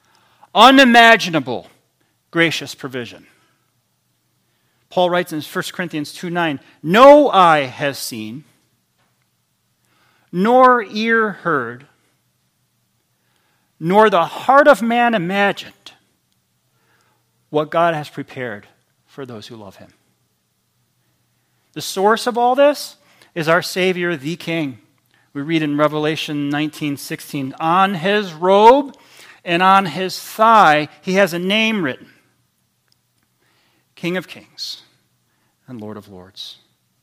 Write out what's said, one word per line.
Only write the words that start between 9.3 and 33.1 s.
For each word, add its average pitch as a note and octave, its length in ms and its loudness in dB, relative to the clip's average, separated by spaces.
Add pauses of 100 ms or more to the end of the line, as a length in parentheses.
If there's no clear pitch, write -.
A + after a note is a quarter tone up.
nor A#3+ 500 4
ear A3 500 -2
heard, C3+ 540 -6 (1900)
nor G3+ 300 2
the F3 160 2
heart C#4 420 2
of C4+ 140 4
man A#3 340 0
imagined G3 760 -6 (1600)
what D3 220 -4
God E3+ 240 0
has D3+ 140 -10
prepared A#2+ 580 -14 (400)
for - 180 -18
those A2+ 220 -18
who B2 80 -20
love G#2 220 -20
him." F#2 160 -20 (1800)
The D#3 80 -14
source G#3 460 -2
of A#3 100 -4
all B3 180 0
this - 420 0 (380)
is D#3+ 120 -6
our E3+ 140 2
Savior, F3+ 560 -4
the C#3+ 180 -8
King. D#3 440 -8 (540)
We C#3+ 100 -10
read D#3+ 180 -4
in D3 160 -4
Revelation D3+ 720 -4
nineteen D3 480 -8
sixteen, C#3+ 600 -12
"On F#3 340 0
his G3 400 -4
robe G#3+ 640 4 (480)
and F3 180 0
on G3 220 4
his F3 340 -8
thigh F#3 720 2 (120)
he F#3 120 -6
has F#3+ 180 2
a E3+ 80 -8
name G#3 440 -2
written, - 280 -10 (1800)